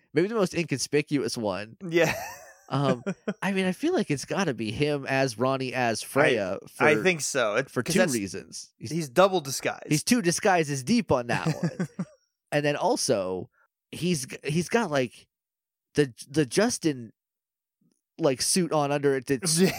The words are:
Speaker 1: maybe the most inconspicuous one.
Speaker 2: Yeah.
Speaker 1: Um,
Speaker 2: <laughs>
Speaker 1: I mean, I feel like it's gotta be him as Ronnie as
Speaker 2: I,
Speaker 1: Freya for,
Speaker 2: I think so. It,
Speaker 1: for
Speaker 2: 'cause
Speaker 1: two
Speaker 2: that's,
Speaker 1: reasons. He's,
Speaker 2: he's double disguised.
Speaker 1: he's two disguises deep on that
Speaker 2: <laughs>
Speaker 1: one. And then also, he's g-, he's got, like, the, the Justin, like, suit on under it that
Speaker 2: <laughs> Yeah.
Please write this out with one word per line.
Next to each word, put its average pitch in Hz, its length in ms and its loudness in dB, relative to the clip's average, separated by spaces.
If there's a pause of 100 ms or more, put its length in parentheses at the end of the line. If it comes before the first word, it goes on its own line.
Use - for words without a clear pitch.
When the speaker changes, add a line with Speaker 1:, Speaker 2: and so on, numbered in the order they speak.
(140)
Speaker 1:
maybe 170 140 2
the 233 80 -4
most 185 180 0
inconspicuous 147 840 -2
one. 107 480 -4
Speaker 2:
Yeah. 165 300 2 (540)
Speaker 1:
Um, 131 340 0 (200)
Speaker 2:
<laughs> - 200 -6
Speaker 1:
I 185 80 -2
mean, 190 160 0
I 185 60 0
feel 330 200 -2
like 262 200 0
it's 135 120 -4
gotta 160 300 -2
be 107 160 -4
him 147 380 -2
as 135 280 0
Ronnie 131 380 -2
as 120 260 0
Speaker 2:
I, - 60 -12
Speaker 1:
Freya 113 520 2 (180)
for, 135 80 0
Speaker 2:
I 151 180 6
think 170 200 2
so. 113 340 0
It, 135 140 0
Speaker 1:
for 127 120 -2
Speaker 2:
'cause 165 120 -4
Speaker 1:
two 196 40 4
Speaker 2:
that's, 175 140 4
Speaker 1:
reasons. 98 640 -6
He's, - 140 -12
Speaker 2:
he's 160 160 -4
double 180 320 4
disguised. - 480 -6
Speaker 1:
he's 151 160 0
two 240 180 2
disguises 165 600 0
deep 226 260 2
on 123 160 2
that 107 200 -2
Speaker 2:
<laughs> 156 140 -2
Speaker 1:
one. 170 280 -4 (640)
And 147 120 0
then 147 120 0
also, 104 720 0 (400)
he's 156 360 -2
g-, - 180 -14
he's 156 240 -2
got, 226 240 0
like, 131 340 -4 (680)
the, 143 180 2 (160)
the 147 160 2
Justin, 151 640 0 (1080)
like, 139 240 2
suit - 280 2
on 143 220 2
under 139 240 2
it 127 120 -6
that 135 140 0
Speaker 2:
<laughs> 165 160 0
Yeah. 180 200 6